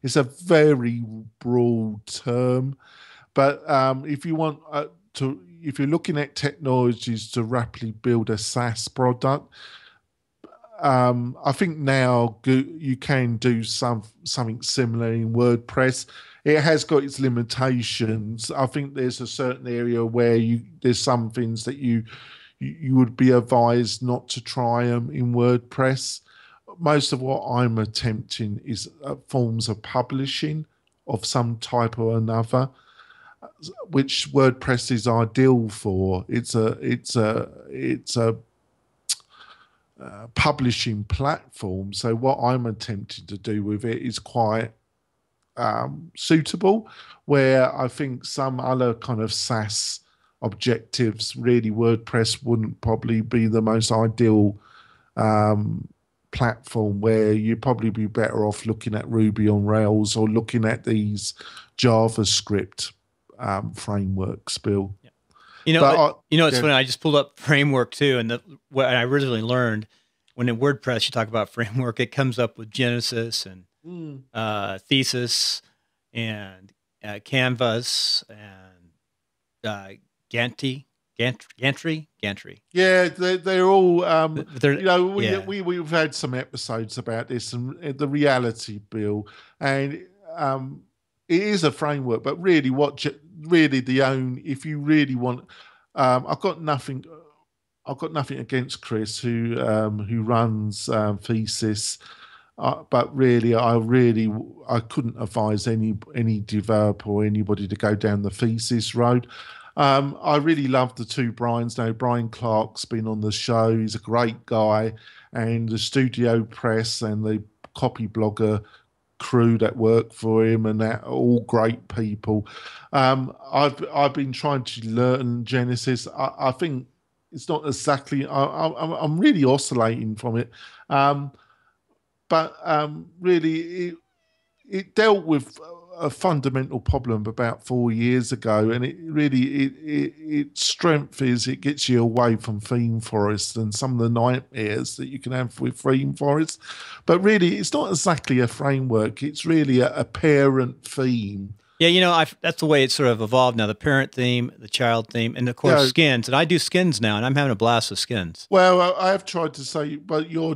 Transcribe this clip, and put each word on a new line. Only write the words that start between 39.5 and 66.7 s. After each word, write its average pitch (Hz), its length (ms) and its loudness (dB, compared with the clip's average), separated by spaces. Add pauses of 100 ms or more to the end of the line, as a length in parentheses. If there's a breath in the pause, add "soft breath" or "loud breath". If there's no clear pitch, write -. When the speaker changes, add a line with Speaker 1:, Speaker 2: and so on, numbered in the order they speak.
Speaker 1:
uh, 101 340 -18
publishing 123 720 0
platform. 101 880 -6
So 113 220 -2
what 131 220 0
I'm 123 300 0
attempting 98 580 -10
to 101 120 -12
do 104 260 -4
with 104 200 -4
it 113 180 -4
is 120 180 -6
quite, 113 520 -2 (840)
um, 123 600 -4
suitable, 180 720 0 (380 loud breath)
where 131 500 4
I 131 120 -4
think 127 380 -8
some 131 340 -4
other 127 340 0
kind 117 280 -4
of 107 120 -4
SaaS - 680 -4 (420)
objectives, 110 920 -2
really 120 360 2
WordPress 117 720 0
wouldn't 113 380 -2
probably 113 400 0
be 113 260 0
the 110 140 2
most 110 300 2
ideal, 110 640 4 (600 soft breath)
um, 107 720 0 (440)
platform, 110 720 -2
where 110 320 4
you'd 110 300 0
probably 113 260 0
be 107 160 -4
better 107 400 0
off 104 220 -4
looking 110 260 -4
at - 160 -6
Ruby 110 400 2
on 104 160 2
Rails 107 500 2
or 110 120 2
looking 113 380 0
at 113 180 -2
these 104 500 -2 (460 loud breath)
JavaScript, 110 1120 0 (480)
um, 104 340 -6
frameworks, 98 840 -4
Bill. 98 420 -2
Speaker 2:
Yeah. - 80 -20 (560 loud breath)
You 160 80 4
know, 160 80 6
Speaker 1:
But 143 160 8
Speaker 2:
uh, 147 120 4
Speaker 1:
I, - 40 -6 (160)
Speaker 2:
you 156 80 4
know, 165 100 6
it's 139 100 2
Speaker 1:
yeah. 120 40 2
Speaker 2:
funny. 151 120 2